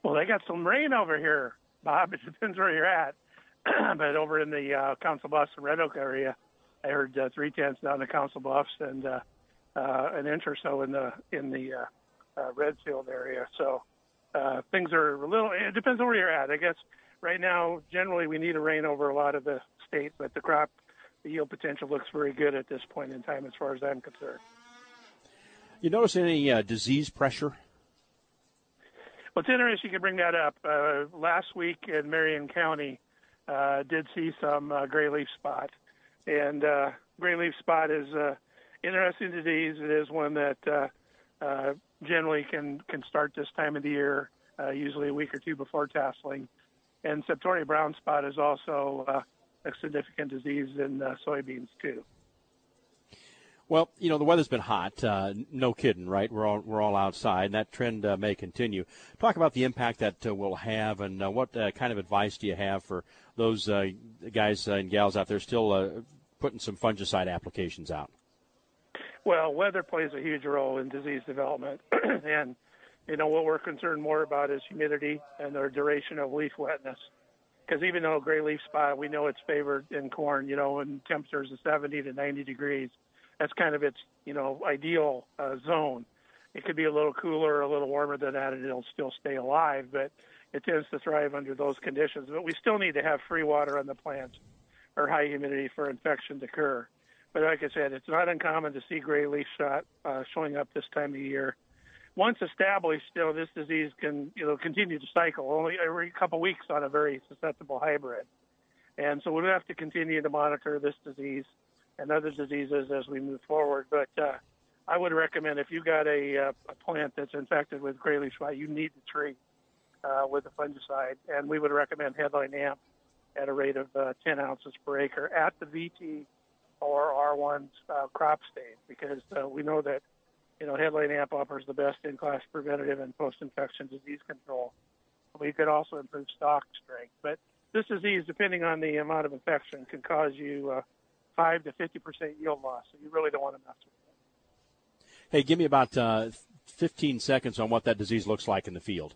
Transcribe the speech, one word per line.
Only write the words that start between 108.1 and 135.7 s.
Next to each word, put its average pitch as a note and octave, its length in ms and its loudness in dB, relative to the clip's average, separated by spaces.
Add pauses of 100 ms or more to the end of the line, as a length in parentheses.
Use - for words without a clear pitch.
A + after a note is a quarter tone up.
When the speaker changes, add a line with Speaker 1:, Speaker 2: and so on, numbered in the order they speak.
Speaker 1:
And D3 240 -2
so E3+ 80 -2
we'll D#3+ 140 0
have F#3 200 2
to F3+ 80 -10
continue D#3+ 480 -2
to D3+ 80 -2
monitor D3 480 0
this C#3+ 160 0 (100)
disease C#3 420 -8 (540)
and D3 120 -4
other D3+ 200 0
diseases C#3+ 600 -2
as C3+ 160 -2
we C3+ 120 -6
move C#3 280 -6
forward. C#3+ 440 2
But, C#3+ 260 2
uh, D3 160 0 (540)
I E3 100 2
would F3+ 160 2
recommend D#3 460 0
if C#3 100 -4
you E3 140 -6
got D#3 240 4
a, C#3+ 420 2
uh, - 20 -2 (160)
a - 60 -14
plant D3+ 420 -4
that's C#3+ 200 -6
infected D3 460 -2
with C#3 180 -4
gray D3 180 2
leaf C#3 160 -2
spot, C#3+ 240 -6
you D3+ 100 -8
need D#3 280 -4
to C3+ 60 -20 (100)
treat, D3 260 -4 (680)
uh, C3+ 240 0
with C#3 200 -2
a - 20 -18
fungicide. C#3 680 -6 (120)
And C#3+ 180 -2
we D3+ 120 0
would D3 120 2
recommend C#3+ 440 0
Headline C#3+ 400 0
Amp C#3+ 240 -2 (560)
at C#3 120 -2
a C#3 60 -2
rate C#3 240 2
of, C3+ 180 -6
uh, C3+ 180 0 (100)
ten D3 160 0
ounces C3+ 340 -6 (100)
per C#3 160 -2
acre C#3 340 -2
at E3 260 2
the D#3+ 80 -10
V E3 220 -8
T D3+ 360 -12 (560)
or C#3+ 320 2
R C#3+ 220 4
one, C#3+ 340 -2 (180)
uh, C#3 240 -2
crop D3+ 280 2 (120)
stage, A#2 260 -16 (100)
because, C#3 340 -8 (160)
uh, C#3 100 -2
we C#3 140 -8
know D3+ 200 2
that, C#3+ 200 -2 (580)
you D#3 60 -8
know, C#3 100 -4
Headline D3+ 360 2
Amp C#3+ 200 0
offers C#3 360 -4
the C3+ 80 -6
best C#3+ 280 0
in-class C#3+ 380 -4 (100)
preventative C#3+ 500 -2
and C3 180 -10
post-infection C#3 640 -6
disease C#3 420 -12
control. B2+ 460 -8 (640)
We D3 140 -4
could D#3 140 4
also D3+ 300 2